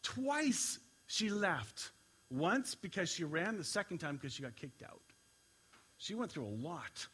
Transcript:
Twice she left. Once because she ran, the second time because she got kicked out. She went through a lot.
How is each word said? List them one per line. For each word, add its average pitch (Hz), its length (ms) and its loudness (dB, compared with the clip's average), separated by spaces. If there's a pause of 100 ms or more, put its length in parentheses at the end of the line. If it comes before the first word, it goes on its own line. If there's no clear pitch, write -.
Twice 277 720 2 (300)
she 214 220 2
left. 190 600 0 (380)
Once 180 460 2
because 185 340 -2
she 175 140 -2
ran, 170 340 2
the 170 60 -4
second 196 360 -2
time 143 180 -2
because 139 160 -6
she 139 100 -8
got 123 140 -8
kicked - 260 -12
out. - 180 -16 (960)
She - 180 -6
went 226 160 -2
through 123 160 -2
a 104 80 -2 (120)
lot. 151 460 -8